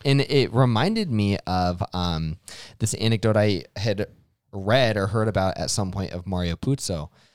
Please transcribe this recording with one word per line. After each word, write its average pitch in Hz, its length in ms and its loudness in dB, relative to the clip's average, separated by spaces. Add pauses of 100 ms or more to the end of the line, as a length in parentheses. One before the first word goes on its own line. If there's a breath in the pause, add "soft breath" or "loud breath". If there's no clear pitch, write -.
And 139 160 4
it 131 320 2
reminded 135 580 2
me 101 260 2 (100)
of, 90 340 0 (120)
um, 82 440 -2 (420 loud breath)
this - 160 0
anecdote 110 420 0
I 104 260 2 (120)
had 101 320 -2 (440)
read 104 460 2
or 98 100 0
heard 110 200 0
about 95 300 0
at - 120 -4
some 98 220 -2
point 95 200 -6
of 87 160 -8
Mario 90 280 -2
Puzo. 90 540 -4 (260 soft breath)